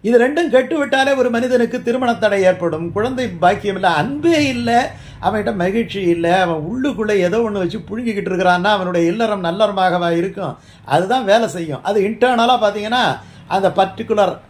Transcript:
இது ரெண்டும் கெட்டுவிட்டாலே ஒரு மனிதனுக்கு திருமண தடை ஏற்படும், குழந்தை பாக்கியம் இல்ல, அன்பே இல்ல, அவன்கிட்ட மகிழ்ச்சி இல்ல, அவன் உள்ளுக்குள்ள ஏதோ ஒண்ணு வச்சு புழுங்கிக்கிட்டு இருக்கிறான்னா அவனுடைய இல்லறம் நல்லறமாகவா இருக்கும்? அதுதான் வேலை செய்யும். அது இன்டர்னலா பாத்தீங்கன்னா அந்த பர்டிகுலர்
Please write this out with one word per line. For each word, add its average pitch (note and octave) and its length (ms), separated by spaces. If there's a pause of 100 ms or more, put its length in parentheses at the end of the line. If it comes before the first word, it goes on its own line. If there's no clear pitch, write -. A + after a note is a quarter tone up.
இது A#3 140
ரெண்டும் D4 320
கெட்டுவிட்டாலே C4+ 640
ஒரு B3+ 140
மனிதனுக்கு A#3+ 520
திருமண A#3+ 320
தடை G3+ 280
ஏற்படும், E3+ 500
குழந்தை B3 440
பாக்கியம் F#3+ 440
இல்ல, F#3 120
அன்பே D4 560
இல்ல, A#3+ 220 (520)
அவன்கிட்ட G#3+ 340
மகிழ்ச்சி G3 520
இல்ல, E3+ 180 (140)
அவன் E3 260
உள்ளுக்குள்ள G#3+ 540
ஏதோ F3+ 200
ஒண்ணு G#3 240
வச்சு F#3+ 160
புழுங்கிக்கிட்டு G3+ 520
இருக்கிறான்னா F3+ 420
அவனுடைய F3+ 340
இல்லறம் G#3 380
நல்லறமாகவா F#3 680
இருக்கும்? F3+ 460 (280)
அதுதான் F#3+ 400
வேலை A3 220
செய்யும். D#3 360
அது G3+ 180
இன்டர்னலா A#3 560
பாத்தீங்கன்னா G#3+ 480 (420)
அந்த F#3+ 220
பர்டிகுலர் G3 680 (140)